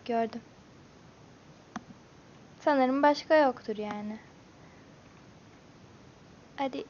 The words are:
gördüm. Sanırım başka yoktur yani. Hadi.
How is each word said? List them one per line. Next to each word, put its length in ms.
gördüm. 360
Sanırım 440
başka 320
yoktur 420
yani. 420
Hadi. 320